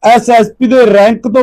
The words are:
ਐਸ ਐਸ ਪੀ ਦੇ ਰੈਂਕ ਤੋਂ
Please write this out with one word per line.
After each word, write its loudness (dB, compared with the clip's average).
ਐਸ 0
ਐਸ 0
ਪੀ -6
ਦੇ 0
ਰੈਂਕ 0
ਤੋਂ 0